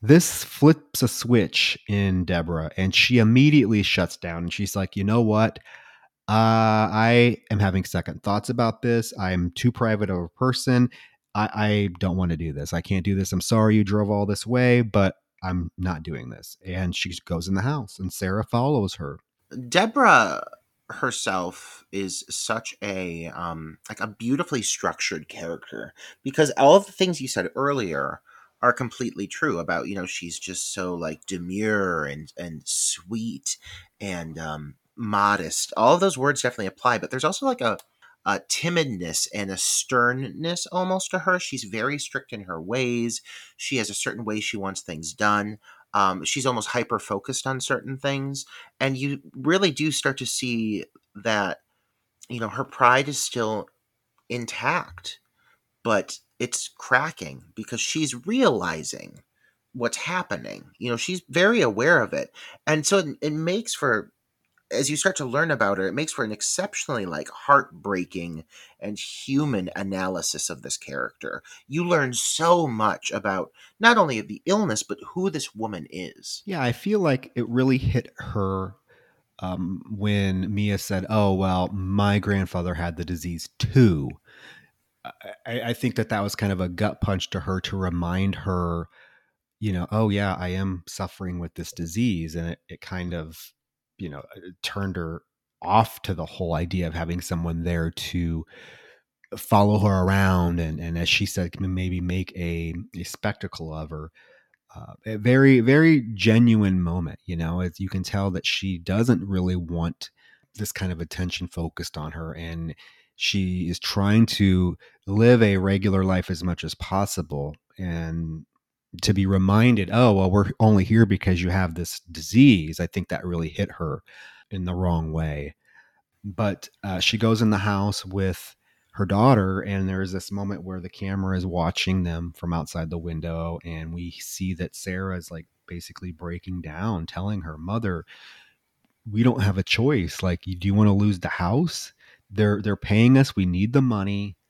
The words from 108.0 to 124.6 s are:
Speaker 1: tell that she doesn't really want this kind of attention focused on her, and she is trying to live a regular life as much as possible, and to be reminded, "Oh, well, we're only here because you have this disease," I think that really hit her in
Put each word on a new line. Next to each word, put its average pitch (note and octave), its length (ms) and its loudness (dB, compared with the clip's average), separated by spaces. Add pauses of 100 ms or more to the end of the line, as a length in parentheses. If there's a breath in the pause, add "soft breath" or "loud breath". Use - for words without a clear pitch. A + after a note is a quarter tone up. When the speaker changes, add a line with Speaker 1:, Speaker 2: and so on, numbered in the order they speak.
Speaker 1:
tell G2 280 -2
that F2+ 160 -4
she F#2+ 320 -4
doesn't G2 480 2
really F#2 300 0
want E2+ 540 -4 (460 soft breath)
this - 140 -6
kind F#2 220 -4
of E2 80 -8
attention F2 480 -6
focused - 480 -8
on D2+ 160 -10
her, E2 220 -10
and E2 400 -10 (400 soft breath)
she F2+ 560 -2
is F2 80 -4
trying G#2+ 480 4
to F#2 500 4 (300 soft breath)
live A2+ 360 6
a G2+ 140 4
regular F#2+ 480 2
life F#2 260 0
as F2 140 -6
much F2 180 -2
as D#2+ 120 -8
possible, D2+ 840 -4 (220)
and E2 640 -6 (560)
to G#2 140 2
be F#2+ 100 2
reminded, G2 680 6
"Oh, A#2 200 6
well, F#2+ 180 4
we're G2 200 4 (100)
only G#2+ 240 8
here A2 220 8
because F#2+ 340 2
you F2+ 80 0
have F2+ 260 0
this E2+ 260 -8
disease," E2+ 800 4
I F2 80 0
think F#2 220 -4
that - 160 -6
really E2+ 240 -2
hit G2+ 240 -2
her D#2 300 -6 (480 loud breath)
in F#2+ 140 -6